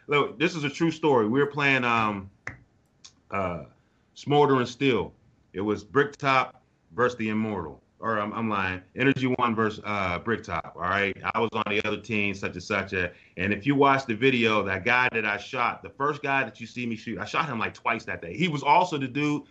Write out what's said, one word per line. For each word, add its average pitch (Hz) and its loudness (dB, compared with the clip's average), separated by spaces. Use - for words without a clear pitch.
look, 139 0
this 175 0
is 147 -6
a 143 0
true 165 0
story. 131 2
We 127 2
were 143 4
playing, 139 2
um, 107 0
uh, 87 -2
Smolder 139 4
and 120 0
Steel. 120 0
It 90 -6
was 104 -2
Bricktop 135 0
versus 120 0
the 110 -2
Immortal. 104 -4
Or 110 -2
I'm, 104 -4
I'm 113 -2
lying. 95 -2
Energy 131 2
One 120 0
versus, 107 0
uh, 98 -2
Bricktop, 101 -4
all 82 -8
right? 98 0
I 110 0
was 113 2
on 110 -2
the 104 0
other 104 -2
team, 101 -2
such 98 -8
and 90 -10
such. 98 -4
A, 90 -2
and 95 0
if 101 -4
you 143 4
watch 139 4
the 117 0
video, 113 2
that 95 -2
guy 123 4
that 110 -2
I 104 0
shot, 120 -4
the - -16
first 143 -4
guy 139 0
that 113 -12
you 113 -12
see 123 -8
me 117 -4
shoot, 110 -8
I 101 -6
shot 156 -2
him, 120 -4
like, 95 -4
twice 117 -4
that 90 -8
day. 87 -12
He 175 0
was 143 -4
also 156 4
the 135 -4
dude 147 -2